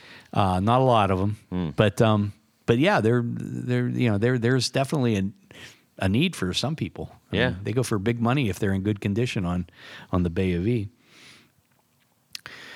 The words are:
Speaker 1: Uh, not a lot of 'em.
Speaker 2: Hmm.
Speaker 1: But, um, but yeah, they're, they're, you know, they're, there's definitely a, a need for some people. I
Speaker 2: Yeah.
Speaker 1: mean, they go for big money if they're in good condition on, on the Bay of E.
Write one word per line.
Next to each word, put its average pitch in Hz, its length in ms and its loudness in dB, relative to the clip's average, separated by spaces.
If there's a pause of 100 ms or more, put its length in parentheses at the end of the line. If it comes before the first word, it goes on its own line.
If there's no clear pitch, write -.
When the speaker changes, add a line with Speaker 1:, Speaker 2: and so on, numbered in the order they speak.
(320)
Speaker 1:
Uh, 95 280 2
not 117 200 4
a 135 40 4
lot 113 280 4
of 92 80 2
'em. 104 160 -2 (140)
Speaker 2:
Hmm. 90 200 -2
Speaker 1:
But, - 320 2
um, 104 300 4 (340)
but 120 120 4
yeah, 175 220 4
they're, 117 240 2
they're, 123 640 -4
you 123 220 2
know, 101 80 2
they're, 120 180 2
there's 123 320 2
definitely 131 480 0
a, 98 80 0 (760)
a 95 100 -2
need 147 280 0
for 90 160 -4
some 139 240 -4
people. - 380 -8 (180)
I 92 40 -2
Speaker 2:
Yeah. 120 140 2
Speaker 1:
mean, 90 120 -8
they 104 100 -4
go 127 120 0
for 113 160 -2
big 117 200 0
money 120 280 0
if 92 100 -4
they're 98 160 0
in 95 80 -2
good 104 180 -2
condition 107 440 -2
on, 87 240 -2 (420)
on 90 140 0
the 87 60 0
Bay 92 240 0
of 87 120 -2
E. 110 220 0 (1900)